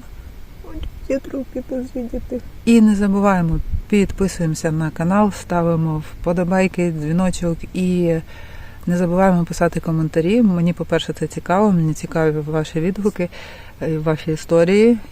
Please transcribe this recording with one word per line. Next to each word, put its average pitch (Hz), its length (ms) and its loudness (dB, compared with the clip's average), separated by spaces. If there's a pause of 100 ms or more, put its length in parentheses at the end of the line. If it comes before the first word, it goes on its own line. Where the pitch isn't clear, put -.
(640)
хочу 311 240 -10 (200)
ці 269 260 -4
руки 262 360 -8
посидіти. 254 720 -6 (240)
І 233 160 6
не 214 140 6
забуваємо, 196 640 2 (280)
підписуємося 180 840 0
на 156 180 -2
канал, 190 420 2
ставимо 165 800 0
вподобайки, 180 800 0
дзвіночок 170 680 0 (160)
і 180 420 2 (720)
не 175 100 2
забуваємо 180 480 4
писати 170 340 0
коментарі. 165 600 2
Мені, 175 320 4
по-перше, - 400 -2
це 156 140 -4
цікаво, 196 440 2
мені 160 220 2
цікаві 160 460 0
ваші 156 400 -4
відгуки, 190 500 -2 (520)
е, 156 160 -2
ваші 156 340 -2
історії. 190 680 4 (140)